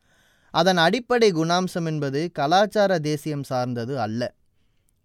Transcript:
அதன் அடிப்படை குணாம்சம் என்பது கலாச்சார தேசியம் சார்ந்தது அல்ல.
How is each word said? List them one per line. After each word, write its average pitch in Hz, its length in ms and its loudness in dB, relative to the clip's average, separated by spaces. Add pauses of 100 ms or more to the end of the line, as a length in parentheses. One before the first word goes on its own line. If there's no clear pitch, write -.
(500)
அதன் 180 260 2
அடிப்படை 220 560 2
குணாம்சம் 170 540 -2
என்பது 151 460 -4
கலாச்சார 190 680 2
தேசியம் 151 460 -4
சார்ந்தது 123 560 -4
அல்ல. 110 340 -4 (720)